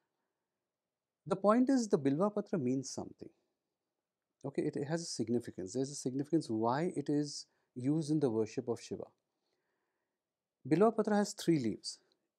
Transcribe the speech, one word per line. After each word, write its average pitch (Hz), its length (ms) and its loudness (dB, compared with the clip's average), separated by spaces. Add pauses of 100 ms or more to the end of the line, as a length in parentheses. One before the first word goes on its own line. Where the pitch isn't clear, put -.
(1300)
The 185 100 0
point 226 340 4
is 247 180 2
the 202 100 2
Bilva 147 360 2
Patra 208 240 -4
means 131 320 -2
something. - 400 -12 (1120)
Okay, 143 180 -4
it, 147 140 -2
it 143 100 -4
has 165 160 -2
a - 20 -8
significance. 113 720 -4
There's 131 160 -2
a 147 40 -12
significance 139 540 -2
why 120 460 0
it 143 140 -6
is 147 380 -2 (280)
used 143 360 0
in 156 100 4
the 143 100 4
worship 113 380 -2
of 113 120 -4
Shiva. - 240 -8 (1600)
Bilva 202 260 6
Patra 208 220 2
has 202 160 2
three - 260 2
leaves. - 400 -4 (400)